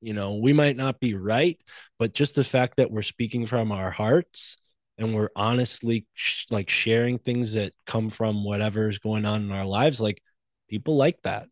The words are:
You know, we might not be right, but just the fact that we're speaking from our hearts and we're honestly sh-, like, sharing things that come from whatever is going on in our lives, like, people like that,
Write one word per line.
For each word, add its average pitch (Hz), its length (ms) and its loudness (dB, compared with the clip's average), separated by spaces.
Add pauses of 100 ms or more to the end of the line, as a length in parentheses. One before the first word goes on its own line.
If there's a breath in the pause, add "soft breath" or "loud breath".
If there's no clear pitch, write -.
You 110 120 -8
know, 101 220 -4
we 117 180 4
might 147 220 6
not 131 240 -4
be 120 140 0
right, 113 460 0 (400 loud breath)
but 110 140 0
just - 220 0
the 139 80 4
fact 127 340 0
that 127 140 4
we're 107 120 -4
speaking 117 420 -4
from 113 260 -2
our 95 200 -4
hearts 117 640 0 (400)
and 113 180 -2
we're 107 200 0
honestly 117 800 0
sh-, - 380 -6
like, 101 180 -2
sharing 117 500 0
things 120 340 -2
that 104 200 -2 (120)
come 110 240 -2
from 107 340 -2
whatever 104 460 0
is 98 100 -4
going 107 260 -2
on 107 180 -2
in 101 80 -6
our 98 140 -4
lives, 117 360 2
like, 104 200 -2 (480)
people 110 260 -2
like 143 280 2
that, 101 280 -6